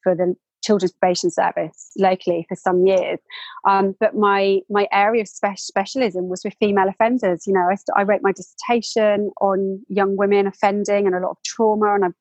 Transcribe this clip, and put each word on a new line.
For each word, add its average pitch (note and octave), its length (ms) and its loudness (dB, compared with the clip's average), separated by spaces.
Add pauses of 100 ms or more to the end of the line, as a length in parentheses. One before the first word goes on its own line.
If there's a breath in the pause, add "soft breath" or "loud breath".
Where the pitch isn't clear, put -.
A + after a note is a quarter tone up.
for F#3 180 2
the F3+ 80 0 (380)
Children's F#3+ 260 2
Probation F3+ 380 0
Service F3 480 -4 (180)
locally F#3 520 0
for F#3 80 -8 (100)
some F#3 120 2 (140)
years. F3 260 0 (520 loud breath)
Um, G3 320 2
but A3 100 0 (160)
my, G3 400 2
my G3+ 240 0
area G#3+ 300 2
of G3 60 -6
spe-, G3 280 -6 (160)
specialism G3 560 -2
was F#3 160 -8
with G3+ 160 -6
female G3+ 340 4
offenders. A3 520 0
You G3 80 0
know, F3+ 180 2
I G3+ 40 0
st-, - 240 -4
I - 20 2
wrote G3 260 0
my G3 120 2
dissertation G#3 920 -2 (100)
on G3 480 -2
young G3 340 -2
women G3+ 300 2
offending G3+ 540 0
and F#3 80 0
a F3+ 60 -2
lot F#3 100 -4
of - 140 -12
trauma, G#3+ 500 0
and G3+ 120 2
I - 20 0 (120)